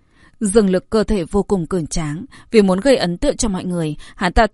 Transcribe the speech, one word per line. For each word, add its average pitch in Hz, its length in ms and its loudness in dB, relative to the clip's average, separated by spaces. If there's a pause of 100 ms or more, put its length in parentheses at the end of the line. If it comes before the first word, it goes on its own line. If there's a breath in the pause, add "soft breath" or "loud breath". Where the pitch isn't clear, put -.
(400 soft breath)
Dương 202 300 4
Lực 185 200 -2
cơ 214 140 2
thể 190 200 -2
vô 196 200 -2
cùng 180 240 -2
cường 165 200 -4
tráng, 156 380 -6 (260 loud breath)
vì 220 100 6
muốn 190 180 2
gây 269 180 4
ấn 175 200 -2
tượng - 200 -2
cho 233 120 -2
mọi 185 160 -6
người, 170 300 -4 (200 loud breath)
hắn 214 180 -2
ta 226 200 4